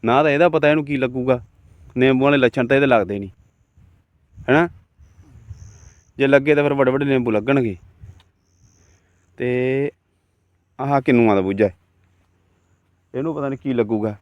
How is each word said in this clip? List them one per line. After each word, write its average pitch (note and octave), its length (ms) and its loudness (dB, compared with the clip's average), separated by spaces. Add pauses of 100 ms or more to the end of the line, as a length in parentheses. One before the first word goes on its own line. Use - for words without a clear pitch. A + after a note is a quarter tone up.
ਨਾ B2+ 180 2
ਤਾਂ D#3 80 2
ਇਹਦਾ D#3 180 2
ਪਤਾ D3+ 220 0
ਇਹਨੂੰ D3+ 140 0
ਕੀ C#3+ 120 -6
ਲੱਗੂਗਾ, B2+ 480 -2 (520)
ਨਿੰਬੂਆਂ C3 340 2
ਵਾਲੇ C#3+ 80 2
ਲੱਛਣ B2 280 0
ਤਾਂ C3+ 100 0
ਇਹਦੇ C#3 100 2
ਲੱਗਦੇ G2+ 320 0
ਨਹੀਂ, G2 120 -12 (1160)
ਹੈਨਾ? D#3+ 200 2 (1500)
ਜੇ C3+ 80 2
ਲੱਗੇ C#3 280 4
ਤਾਂ C#3+ 80 2
ਫਿਰ C#3+ 120 0
ਵੱਡੇ C3+ 160 2
ਵੱਡੇ C#3 140 -2
ਨਿੰਬੂ C3 260 0
ਲੱਗਣਗੇ। A2 460 -2 (1600)
ਤੇ B2+ 560 -2 (880)
ਆਹ C#3 200 0
ਕਿੰਨੂਆਂ A#2 340 4
ਦਾ G2 60 2
ਬੂਝਾ G2 260 0
ਹੈ, F#2 100 -6 (1400)
ਇਹਨੂੰ D3 200 -6
ਪਤਾ C#3+ 140 -6
ਨਹੀਂ C3+ 100 -8
ਕੀ C3+ 140 -6
ਲੱਗੂਗਾ। A2 500 -2